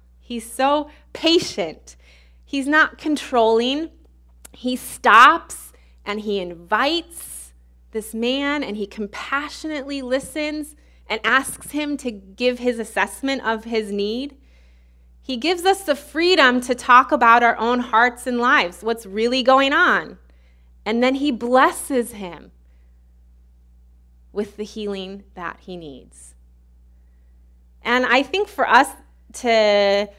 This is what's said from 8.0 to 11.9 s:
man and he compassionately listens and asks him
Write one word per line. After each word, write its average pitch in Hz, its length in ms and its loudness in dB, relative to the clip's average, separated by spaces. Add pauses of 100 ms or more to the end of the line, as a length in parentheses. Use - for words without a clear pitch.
man 277 500 -2
and 208 140 -8
he 202 100 -6
compassionately 277 1120 -8
listens 294 720 -6 (320)
and 220 160 -6
asks 254 480 -2
him 294 260 -6